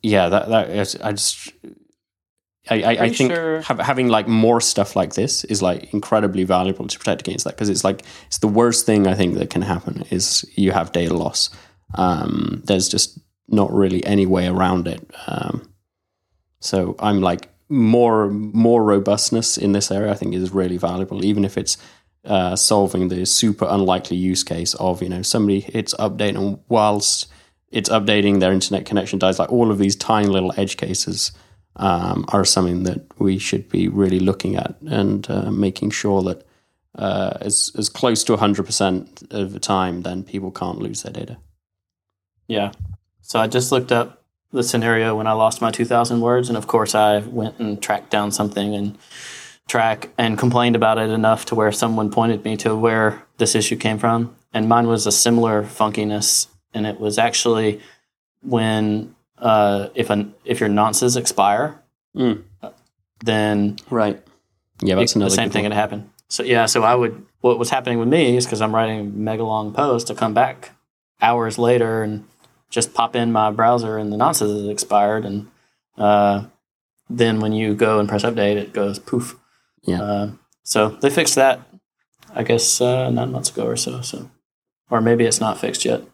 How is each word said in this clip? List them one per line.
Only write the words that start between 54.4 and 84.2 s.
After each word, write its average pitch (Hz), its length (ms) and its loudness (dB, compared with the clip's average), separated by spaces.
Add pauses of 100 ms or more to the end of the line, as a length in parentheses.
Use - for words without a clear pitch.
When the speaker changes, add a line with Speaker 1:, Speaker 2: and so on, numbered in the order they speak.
Speaker 2:
And 110 120 0
mine 117 200 4
was 113 200 0
a 101 60 0
similar 117 520 2
funkiness, 104 840 -2 (260)
and 107 140 -4
it 104 140 -8
was 107 180 -2
actually 110 600 0 (600)
when, 110 760 0 (240)
uh, 101 580 2
if 117 120 -2
an, 104 240 -2 (120)
if 120 160 -4
your 110 80 0
nonces 110 480 2
expire, 113 680 0 (340)
Speaker 1:
Mm. 117 280 -2 (800)
Speaker 2:
then 107 520 0 (140)
Speaker 1:
Right. 110 320 -2 (580)
Yeah, 95 140 0
that's 95 180 2
Speaker 2:
it, - 20 -4
the 110 100 2
Speaker 1:
another 95 100 0
Speaker 2:
same 110 140 0
Speaker 1:
good 101 40 -8
Speaker 2:
thing 107 120 0
Speaker 1:
one. 104 80 -2
Speaker 2:
had 104 80 0
happened. 107 300 -4 (180)
So - 160 -6
yeah, 117 220 4
so 113 180 2
I 117 100 6
would, 117 320 -2 (140)
what 120 180 4
was 120 120 -2
happening 123 280 -2
with 117 100 0
me 135 280 4
is 123 100 0
'cause 107 160 -4
I'm 110 120 0
writing 110 260 0
a 104 40 -6
mega 107 380 -4
long 110 300 -4
post, 123 380 0
I 107 40 -6
come 110 180 -2
back 131 400 -2 (480)
hours 113 380 2
later 117 460 2
and 107 200 -6 (460)
just - 240 -4
pop 113 200 0
in 117 180 0
my 107 180 4
browser 113 460 0
and 107 160 -4
the 104 40 -4
nonces 107 440 0
has 101 80 -6
expired, 104 560 0
and, 101 240 -8 (500)
uh, 101 460 4 (640)
then 117 320 2
when 110 120 -2
you 107 220 0
go 110 260 4
and 104 80 0
press 104 140 0
update, 107 340 0
it 101 160 -6
goes 101 260 -4
poof. - 400 -6 (440)
Speaker 1:
Yeah. 90 200 -2
Speaker 2:
Uh, 104 280 -4 (340)
so 110 240 2
they 139 220 0
fixed 156 260 0
that, 135 240 4 (760)
I 120 80 -4
guess, 117 380 0
uh, 127 300 0
nine 120 200 -2
months 127 200 -6
ago - 160 -6
or - 100 -4
so. - 240 -8
So, - 300 -12 (600)